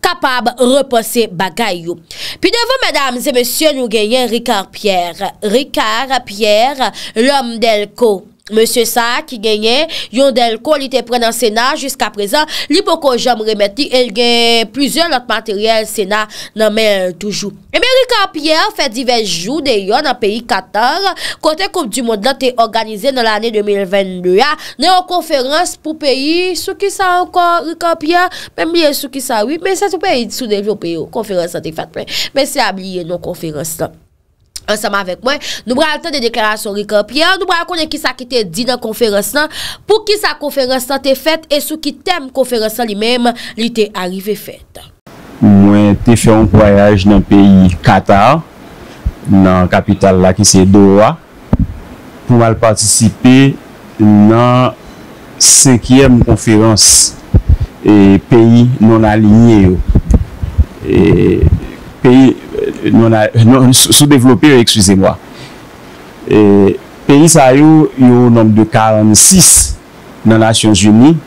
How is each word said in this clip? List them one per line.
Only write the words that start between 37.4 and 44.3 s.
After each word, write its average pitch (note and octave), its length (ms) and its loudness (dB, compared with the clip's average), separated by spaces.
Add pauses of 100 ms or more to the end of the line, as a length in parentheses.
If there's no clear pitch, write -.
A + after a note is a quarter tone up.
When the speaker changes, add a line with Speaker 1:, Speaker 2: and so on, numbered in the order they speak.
Speaker 1:
prenons E4+ 180 -2
connaître E4 240 -6
qui D4+ 80 -10
ça C4+ 160 -6
qui B3 140 -16
te B3 160 -4
dit F3+ 200 -8
dans B3+ 100 0
la B3 40 -4
conférence G#3+ 560 -4
là, D4+ 160 -2 (380)
pour G#4 180 0
qui G#4 120 -2
sa D#4+ 180 -6
conférence C4 520 -6
là C4+ 120 -4
t'est C4+ 160 -2
faite D#4+ 340 -6
et D4 100 0
sous D#4 200 -10
qui D4 160 -8
thème E4 360 -8
conférence A#3+ 460 -4
là A#3+ 80 -4
lui-même, A#3 480 -2 (240)
il A#3 160 -6
t'est G#3 200 -2
arrivé F#3+ 420 -8